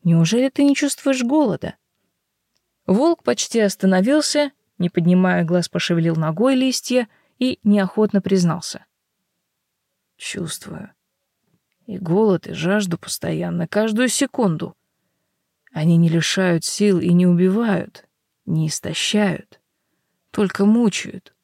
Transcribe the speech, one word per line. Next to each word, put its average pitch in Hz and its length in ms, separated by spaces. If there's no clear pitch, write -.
"Неужели 170 460
ты 277 160
не 285 100
чувствуешь 277 480
голода?" 247 540
Волк 294 360
почти - 380
остановился, 220 880
не 175 120
поднимая 180 540
глаз, 170 240
пошевелил 165 480
ногой 165 400
листья 254 520
и 254 240
неохотно 208 580
признался. 175 680
"Чувствую. - 760
И 190 120
голод, 185 480
и 165 80
жажду 180 440
постоянно, 170 680
каждую 220 400
секунду. 214 680
Они 165 240
не 165 120
лишают 170 560
сил 202 340
и 175 140
не 175 140
убивают, 185 800
не 160 220
истощают, - 920
только 202 360
мучают". 214 760